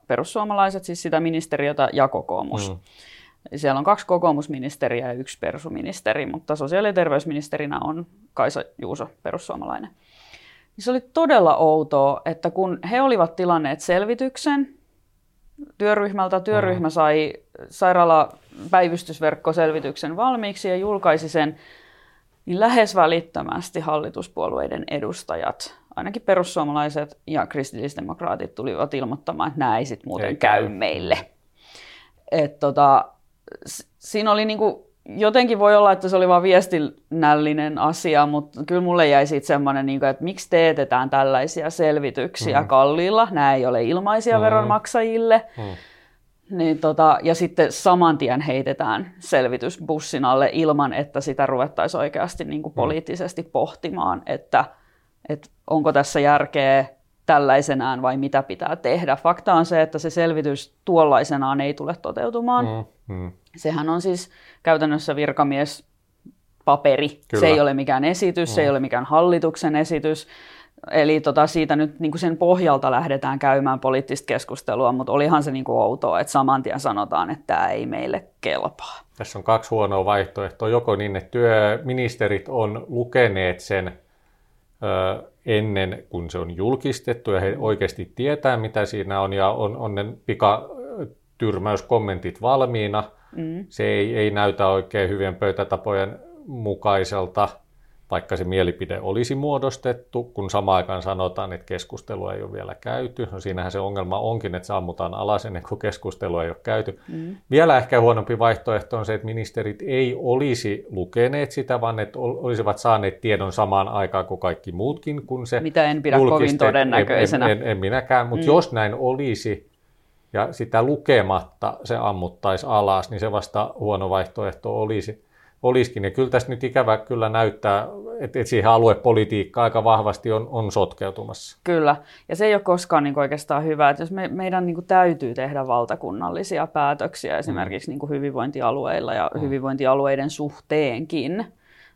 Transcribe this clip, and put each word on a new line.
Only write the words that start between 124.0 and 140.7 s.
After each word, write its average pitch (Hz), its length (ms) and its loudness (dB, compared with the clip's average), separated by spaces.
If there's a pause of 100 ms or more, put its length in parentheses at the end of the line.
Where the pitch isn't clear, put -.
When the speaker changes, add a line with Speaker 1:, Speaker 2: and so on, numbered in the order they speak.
Speaker 2:
vaihtoehto 101 720 -4
olisi, 107 420 -6 (400)
olisikin. 127 400 2
Ja 95 80 -2
kyllä 131 180 0
tässä 127 200 0
nyt 123 140 -8
ikävä 113 340 2
kyllä 113 320 -2
näyttää, 110 580 0 (320)
että, 131 200 -6
että 117 100 -4
siihen 110 220 4
aluepolitiikka 113 920 4
aika 113 200 2
vahvasti 110 480 2
on, 110 200 -2
on 110 200 -4
sotkeutumassa. 104 920 -4
Speaker 1:
Kyllä. 156 320 2 (340)
Ja 165 60 -6
se 202 100 0
ei 214 100 6
ole 202 60 2
koskaan, 175 420 0
niinku, 143 160 -2
oikeastaan 147 440 -2
hyvä. 151 260 2
Että 147 140 -2
jos 165 80 -8
me, 190 160 -6
meidän, 185 380 -2
niinku, 170 160 -4
täytyy 170 520 2
tehdä 135 340 -6
valtakunnallisia 170 1000 -4
päätöksiä 147 640 -4
Speaker 2:
Mm. 78 60 -2
Speaker 1:
esimerkiksi, 95 520 -8
niinku, 139 160 -10
hyvinvointialueilla 135 1080 -4
ja - 220 -2
Speaker 2:
Mm. 151 60 -6
Speaker 1:
hyvinvointialueiden 135 880 0
suhteenkin, 151 1160 -4 (500)